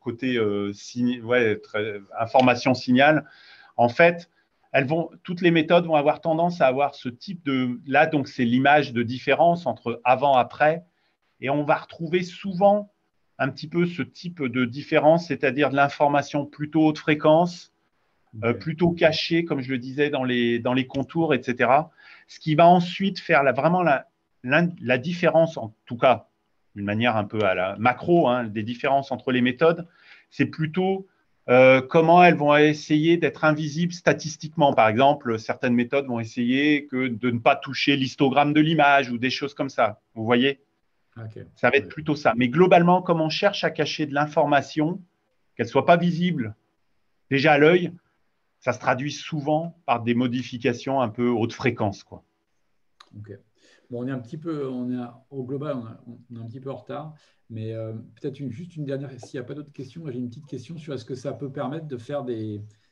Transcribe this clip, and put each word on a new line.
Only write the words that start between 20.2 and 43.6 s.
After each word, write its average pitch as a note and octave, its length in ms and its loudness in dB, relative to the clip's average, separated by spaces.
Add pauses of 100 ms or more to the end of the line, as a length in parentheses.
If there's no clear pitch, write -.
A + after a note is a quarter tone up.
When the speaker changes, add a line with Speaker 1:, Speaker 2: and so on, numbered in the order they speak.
Speaker 1:
les, A#2+ 360 0
dans B2 140 -2
les B2+ 120 0
contours, C#3+ 480 -2
et B2 80 0
cetera. B2+ 480 2 (380)
Ce - 120 -20
qui D#3 160 -2
va E3+ 120 8
ensuite F3+ 520 2
faire D3+ 240 2
la, C3+ 100 4
vraiment E3 280 2
la, D3 260 0 (360)
la, D3+ 240 2 (140)
la B2 160 0
différence, D#3+ 600 0
en A2+ 160 -12 (120)
tout A#2+ 120 -10
cas, B2 300 2 (480)
d'une G2+ 100 -8
manière A2 320 0
un G#2 80 -2
peu G#2+ 160 -4
à F#2+ 140 2
la F#2+ 220 -4
macro, B2+ 500 2
hein, B2 160 0
des A2 180 -6
différences C3+ 500 -2
entre B2 200 -6
les B2 100 2
méthodes, E3 460 0 (420)
c'est - 160 -2
plutôt, F#3 600 -4 (420)
euh, C3 320 8
comment E3 420 6
elles E3+ 120 6
vont D3 200 2
essayer D3+ 640 2
d'être D#3+ 280 -2
invisibles D#3 480 0
statistiquement. D3+ 800 -2
Par A2+ 140 4
exemple, A#2+ 520 2
certaines B2 340 -4
méthodes B2 320 0
vont A#2+ 140 -6
essayer C3+ 680 -2
que C3 220 -4
de A#2+ 240 -4
ne A#2 80 -4
pas - 160 4
toucher - 400 -2
l'histogramme C#3 580 0
de D3+ 80 4
l'image C#3+ 480 4
ou A#2+ 80 -6
des B2+ 140 -2
choses - 240 -8
comme C#3 140 -6
ça. A2 320 -2 (120)
Vous A2 120 -8
voyez ? B2 360 0 (560)
Speaker 2:
Ok. A2 220 -16 (160)
Speaker 1:
Ça B2 160 2
va C#3 60 2
être C#3+ 80 0
Speaker 2:
Ouais. - 40 -16
Speaker 1:
plutôt D3+ 260 -4
ça. B2 220 0
Mais B2+ 120 2
globalement, F3+ 520 6
comme F3 180 -2
on D#3 100 0
cherche G3 340 -2